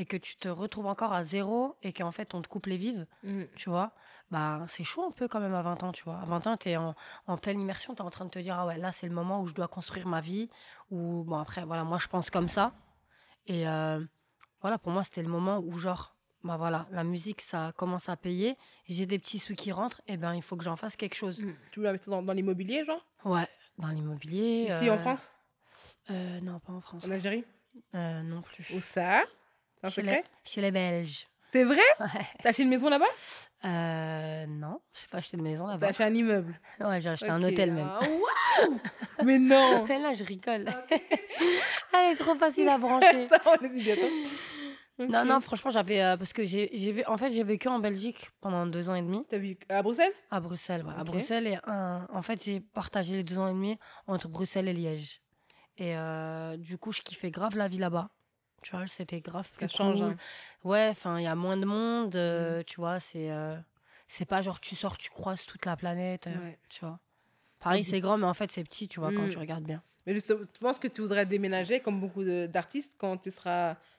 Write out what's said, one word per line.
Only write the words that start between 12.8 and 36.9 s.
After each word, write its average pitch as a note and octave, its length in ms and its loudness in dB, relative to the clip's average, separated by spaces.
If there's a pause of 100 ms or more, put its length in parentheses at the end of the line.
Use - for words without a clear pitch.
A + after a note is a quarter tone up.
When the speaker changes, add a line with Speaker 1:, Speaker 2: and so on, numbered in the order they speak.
Speaker 1:
Et, E3 220 -2
euh, D#3 360 -2 (580)
voilà, G#3 160 0
pour E3+ 160 -4
moi, F#3+ 100 0
c'était - 180 -8
le E3 60 -4
moment F#3 320 0
où, E3+ 180 -6
genre, F3+ 380 -6 (300)
bah E3+ 100 -4
voilà, E3 340 0
la F3+ 140 -2
musique, F3 380 -4
ça E3 340 -4
commence F3+ 320 -2
à F3 80 -4
payer. F#3+ 400 -2 (320)
J'ai F3+ 180 -4
des F#3+ 140 -2
petits - 200 -8
sous - 160 -10
qui G3 180 -6
rentrent, G#3+ 340 -4
et G3 80 -6
ben, E3+ 180 -2
il E3+ 80 -4
faut - 140 -10
que E3+ 80 -8
j'en E3+ 140 -4
fasse A3 180 -8
quelque G3 200 -6
chose. F#3+ 260 -6
Speaker 2:
Mm. G3 120 -6 (180)
Tu - 80 -12
voulais G#3 100 0
investir F#3+ 220 -4
dans, F#3 120 -2
dans F#3+ 80 -2
l'immobilier, G3 540 0
genre ? D#4 200 -6 (200)
Speaker 1:
Ouais, F3+ 200 2 (320)
dans D#3+ 120 -4
l'immobilier, D#3 800 -2
Speaker 2:
Ici, F#3+ 200 2
en G#3+ 40 6
Speaker 1:
euh, E3+ 60 4
Speaker 2:
France ? B3+ 320 -2 (800)
Speaker 1:
euh, F3+ 300 -6
non, F3 200 -8
pas - 120 -14
en F3+ 80 -10
France. F3 260 -14
Speaker 2:
En F#3+ 60 -4
Algérie ? G3+ 320 -2 (500)
Speaker 1:
Euh, E3 300 -4
non E3 180 -6
plus. - 320 -16
Speaker 2:
Où F#3 60 -4
ça ? F#3 440 4 (580)
C'est F#3+ 60 -4
un - 20 -4
Speaker 1:
Chez F#3+ 120 -4
Speaker 2:
secret ? A#3 220 2
Speaker 1:
les, - 260 -20
chez G3+ 120 -4
les G3 100 2
Belges. F3 560 -2 (240)
Speaker 2:
C'est B3+ 140 8
vrai ? C#4+ 160 8 (180)
Speaker 1:
Ouais. - 80 -2 (340)
Speaker 2:
T'as A#3 80 4
acheté A#3+ 140 6
une B3+ 60 6
maison B3+ 200 4
là-bas ? D4 160 6 (600)
Speaker 1:
Euh, D#3+ 840 -2
non, D3+ 340 -8 (120)
j'ai - 140 -18
pas - 120 -8
acheté F3 180 -6
de E3 40 -2
maison D#3+ 240 -2
Speaker 2:
T'as G#3 80 -4
Speaker 1:
là-bas. G3 140 2
Speaker 2:
acheté G3 160 2
un G#3+ 100 6
immeuble ? G#3 460 2 (200)
Speaker 1:
Ouais, G3 220 0